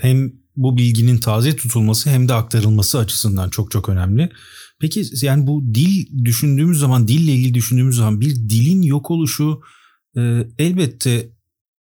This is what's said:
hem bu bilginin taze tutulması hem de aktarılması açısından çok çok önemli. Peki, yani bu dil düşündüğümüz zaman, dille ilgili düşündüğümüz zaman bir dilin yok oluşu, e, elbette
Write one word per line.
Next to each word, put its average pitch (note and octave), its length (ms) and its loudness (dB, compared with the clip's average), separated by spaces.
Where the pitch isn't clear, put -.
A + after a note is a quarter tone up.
hem C3 300 0
bu C3 200 0
bilginin A#2+ 420 2
taze A#2 380 0
tutulması A2 540 -2
hem B2+ 180 2
de B2+ 60 0
aktarılması A2 640 0
açısından G2 500 -2
çok G2 220 -6
çok - 180 -4
önemli. G2 420 0
Peki, D#3 220 -2
yani C#3 240 2
bu C#3 280 -2
dil D3+ 500 0
düşündüğümüz D3 540 2
zaman, B2+ 300 2
dille D#3 240 2
ilgili B2+ 220 2
düşündüğümüz B2 420 0
zaman G#2+ 240 0
bir C#3+ 140 0
dilin A#2+ 480 2
yok C#3+ 280 0
oluşu, D#3 500 -2
e, A#2+ 40 -2
elbette C3+ 680 -2